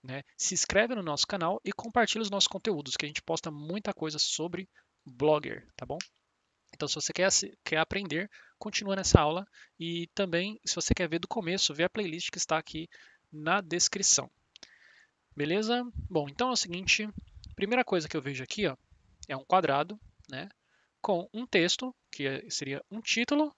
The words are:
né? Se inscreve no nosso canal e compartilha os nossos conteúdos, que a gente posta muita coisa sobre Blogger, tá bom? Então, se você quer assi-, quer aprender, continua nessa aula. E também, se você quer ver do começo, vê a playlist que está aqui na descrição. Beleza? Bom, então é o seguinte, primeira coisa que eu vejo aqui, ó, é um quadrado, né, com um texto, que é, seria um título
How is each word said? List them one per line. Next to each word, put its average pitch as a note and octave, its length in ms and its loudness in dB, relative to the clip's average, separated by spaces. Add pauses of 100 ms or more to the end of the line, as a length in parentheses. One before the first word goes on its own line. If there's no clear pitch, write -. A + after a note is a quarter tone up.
né? C3 220 -10 (140)
Se - 180 -2
inscreve A3 400 2
no G#3+ 80 -4
nosso D3+ 240 0
canal F#3 380 -2
e G3 80 -4
compartilha A3+ 500 0
os G#3 80 -2
nossos G3 160 2
conteúdos, D3 500 -2
que - 80 -2
a D3 40 -4
gente D3+ 120 -6
posta - 300 -4
muita D#3+ 420 -6
coisa D#3 240 -4
sobre E3+ 520 -2 (360)
Blogger, D3 720 0
tá - 100 -10
bom? - 140 -8 (760)
Então, - 140 -6
se - 80 -2
você D#3+ 180 -4
quer F3+ 120 2
assi-, G3 400 0
quer D#3 140 0
aprender, F#3 520 -2 (300)
continua G3+ 340 -2
nessa F#3+ 260 8
aula. D#3+ 240 2 (320)
E E3+ 380 -4
também, F#3+ 500 -2
se - 120 -2
você - 180 2
quer F3 140 -2
ver D#3+ 100 0
do F3 80 -6
começo, F3+ 480 -2
vê D3+ 80 0
a F3+ 80 2
playlist F3 400 -4
que - 80 -10
está D#3+ 200 2
aqui D#3+ 300 -8 (440)
na D#3 280 0
descrição. F3+ 720 2 (1040)
Beleza? G#3+ 460 0 (260)
Bom, D3+ 200 0
então A#3 220 0
é - 20 0
o A#3 40 2
seguinte, F#3+ 520 0 (480)
primeira A#3 280 2
coisa D#3+ 240 2
que - 80 -4
eu D3+ 60 -2
vejo C3 220 -4
aqui, G3+ 240 0
ó, C3+ 80 -2 (500)
é C#3 100 -6
um - 80 -10
quadrado, E3+ 560 4 (300)
né, C#3 180 -8 (540)
com F#3 320 0
um A3+ 100 -4
texto, G#3 480 2 (160)
que - 160 -8
é, C3+ 240 -4
seria C#3 400 -6
um G#3+ 120 -8
título C#4+ 580 2